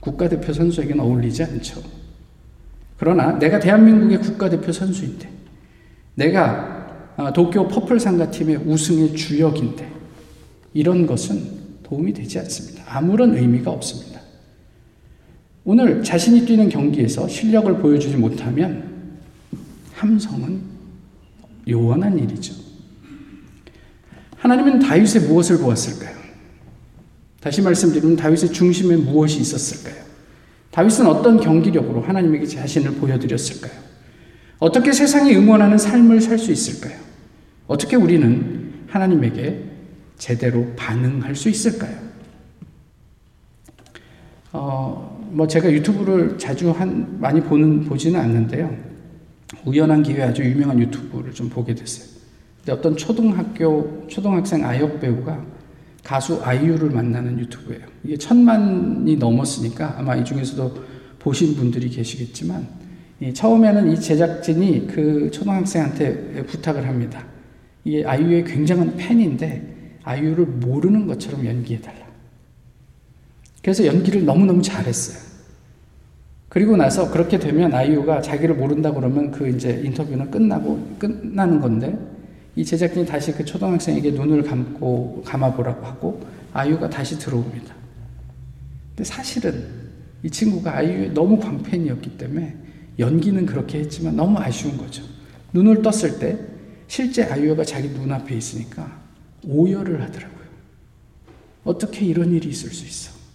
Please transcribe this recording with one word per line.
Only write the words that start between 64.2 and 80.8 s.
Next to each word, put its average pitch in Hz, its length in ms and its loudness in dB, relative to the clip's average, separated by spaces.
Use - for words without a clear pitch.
그 151 440 0
초등학생한테 156 1160 -4
부탁을 151 420 -6
합니다. 120 380 -6
이게 151 200 -2
아이유의 170 400 2
굉장한 165 520 0
팬인데 160 1080 -2
아이유를 156 420 0
모르는 147 600 0
것처럼 139 380 -8
연기해달라. 117 640 -8
그래서 190 240 2
연기를 180 400 2
너무너무 175 380 4
잘했어요. - 560 -4
그리고 208 280 4
나서 156 340 2
그렇게 170 280 2
되면 156 360 2
아이유가 143 480 2
자기를 156 320 0
모른다 147 400 0
그러면 139 360 -2
그 139 180 -6
이제 123 360 -2
인터뷰는 139 460 -6
끝나고, 151 680 -2